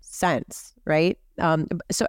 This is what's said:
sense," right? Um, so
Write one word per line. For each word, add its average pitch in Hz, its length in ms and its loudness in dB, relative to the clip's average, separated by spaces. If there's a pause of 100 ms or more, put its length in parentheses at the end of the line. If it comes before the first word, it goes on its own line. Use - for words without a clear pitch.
sense," - 760 -4 (100)
right? 160 320 2 (220)
Um, 160 280 2 (240)
so 208 180 -2